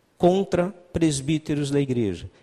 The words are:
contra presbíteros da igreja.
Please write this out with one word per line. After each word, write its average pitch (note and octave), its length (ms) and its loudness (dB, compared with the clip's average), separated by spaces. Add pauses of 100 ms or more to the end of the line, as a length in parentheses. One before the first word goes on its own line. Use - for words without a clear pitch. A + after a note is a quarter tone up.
(160)
contra F3+ 520 2 (240)
presbíteros D3 800 -2
da C#3+ 100 2
igreja. A#2 500 -2 (120)